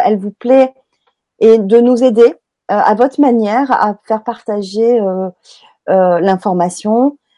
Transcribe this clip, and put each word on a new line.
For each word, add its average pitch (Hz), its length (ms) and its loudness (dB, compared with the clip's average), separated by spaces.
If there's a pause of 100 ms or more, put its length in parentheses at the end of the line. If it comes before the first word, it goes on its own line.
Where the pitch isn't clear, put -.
elle 208 140 0
vous 202 140 -10
plaît, 262 420 0 (680)
et 226 200 4
de 214 200 2
nous 240 240 2
aider, 233 200 4
euh, 285 100 4 (340)
à 208 280 0
votre 269 260 0
manière 247 500 0
à 208 320 -2
faire 214 200 -6
partager, 220 760 -4
euh, 185 300 -4 (600)
euh, 180 300 2
l'information, 190 1000 -2 (200)